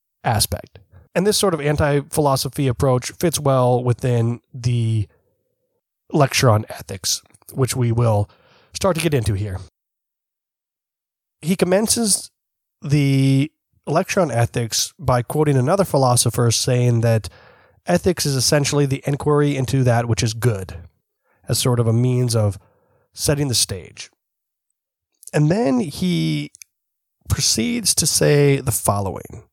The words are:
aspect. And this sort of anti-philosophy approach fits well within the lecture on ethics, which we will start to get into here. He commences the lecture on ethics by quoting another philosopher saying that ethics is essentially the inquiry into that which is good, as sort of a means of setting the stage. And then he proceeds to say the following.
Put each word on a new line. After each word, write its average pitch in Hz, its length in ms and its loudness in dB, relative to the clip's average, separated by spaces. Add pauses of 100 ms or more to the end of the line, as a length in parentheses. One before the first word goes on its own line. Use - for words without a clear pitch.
(220)
aspect. - 580 -4 (340)
And 180 120 0
this 214 100 2
sort 196 160 2
of 151 80 -2
anti-philosophy 143 1040 0
approach 127 460 0
fits - 260 -2
well 127 460 2
within 120 560 0 (140)
the 117 520 -2 (1040)
lecture 139 380 2
on 107 220 4
ethics, - 500 -8 (320)
which 131 240 -2
we 120 160 0
will 113 380 0 (420)
start 190 240 0
to 160 60 -2
get 160 100 -2
into 113 220 0
here. 95 260 -6 (1800)
He 165 120 -2
commences 202 760 0 (500)
the 135 720 2 (340)
lecture 180 340 0
on 160 100 2
ethics 117 680 -2
by 127 220 0
quoting 147 380 0
another 170 260 2
philosopher 123 680 2
saying 123 520 2
that 113 260 0 (560)
ethics 175 400 0
is 143 100 -2
essentially 143 520 2
the 135 200 -4
inquiry 147 480 2
into 131 300 0
that 120 240 2
which 110 140 0
is 110 100 0
good, 107 460 -2 (680)
as - 120 -2
sort 123 200 0
of 117 80 2
a 113 60 2
means 123 420 2
of 104 240 0 (540)
setting 143 360 -2
the 120 60 -2
stage. - 560 -6 (1200)
And 151 160 2
then 247 300 0
he 160 720 -4 (760)
proceeds 233 680 -2
to 160 100 -2
say 143 560 2
the 131 100 -4
following. - 800 -4